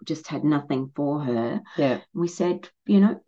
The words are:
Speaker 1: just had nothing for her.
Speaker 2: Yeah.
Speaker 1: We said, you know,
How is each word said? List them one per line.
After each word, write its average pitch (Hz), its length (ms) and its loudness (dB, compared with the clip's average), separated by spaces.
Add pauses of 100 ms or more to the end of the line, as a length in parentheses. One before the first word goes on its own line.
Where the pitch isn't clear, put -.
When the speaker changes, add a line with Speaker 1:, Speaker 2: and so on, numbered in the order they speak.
Speaker 1:
just 156 220 -8
had - 160 -6
nothing 143 520 0
for 143 260 -2
her. 120 400 -2 (160)
Speaker 2:
Yeah. 131 220 0 (140)
Speaker 1:
We 170 140 -2
said, 175 400 -2 (200)
you 202 140 6
know, 208 260 4